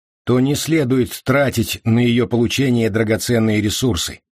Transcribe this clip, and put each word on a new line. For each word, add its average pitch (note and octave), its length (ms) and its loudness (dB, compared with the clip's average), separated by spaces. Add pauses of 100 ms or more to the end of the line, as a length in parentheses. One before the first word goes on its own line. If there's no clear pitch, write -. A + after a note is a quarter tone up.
(260)
то B2 140 2
не C#3 160 0
следует C3 680 -2
тратить B2 600 0
на A2+ 160 2
ее A#2+ 280 2
получение A#2+ 600 0
драгоценные A2 720 0
ресурсы. G#2 600 -2 (140)